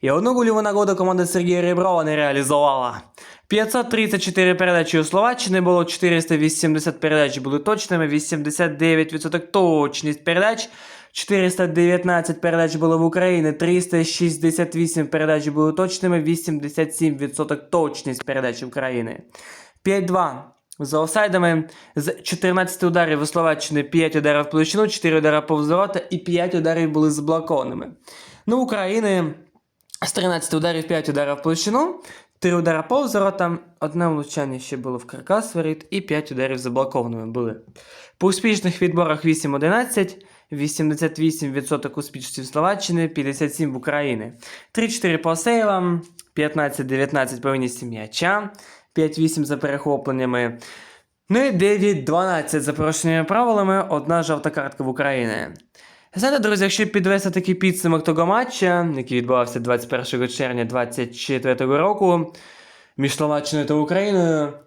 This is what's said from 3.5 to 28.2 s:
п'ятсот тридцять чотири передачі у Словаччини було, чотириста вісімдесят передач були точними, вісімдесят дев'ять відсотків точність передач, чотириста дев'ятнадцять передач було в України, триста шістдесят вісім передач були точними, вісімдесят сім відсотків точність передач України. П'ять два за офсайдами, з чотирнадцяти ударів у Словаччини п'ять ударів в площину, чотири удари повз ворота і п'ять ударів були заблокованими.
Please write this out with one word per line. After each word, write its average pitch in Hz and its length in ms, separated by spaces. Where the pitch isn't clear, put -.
п'ятсот 220 360
тридцять 208 340
чотири 185 320
передачі 175 440
у 156 40
Словаччини 190 580
було, 175 240
чотириста 170 520
вісімдесят 156 640
передач 151 380
були 135 220
точними, 185 480
вісімдесят 151 720
дев'ять 160 360
відсотків 165 380
точність 151 720
передач, 202 460
чотириста 185 560
дев'ятнадцять 175 720
передач 165 340
було 160 220
в 165 60
України, 165 500
триста 175 500
шістдесят 165 720
вісім 165 320
передач 156 400
були 151 260
точними, 180 480
вісімдесят 156 720
сім 151 220
відсотків 147 420
точність 143 540
передач 127 400
України. 127 580
П'ять 190 220
два 170 460
за 151 200
офсайдами, 170 680
з 147 260
чотирнадцяти 180 680
ударів 165 340
у 151 40
Словаччини 151 580
п'ять 160 320
ударів 147 300
в 147 40
площину, 156 380
чотири 165 300
удари 151 240
повз 151 280
ворота 190 400
і 180 80
п'ять 175 380
ударів 160 360
були 156 200
заблокованими. 147 800